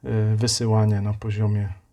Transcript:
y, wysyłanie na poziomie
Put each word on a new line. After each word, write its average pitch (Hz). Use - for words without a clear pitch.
y, 110
wysyłanie 110
na 104
poziomie 104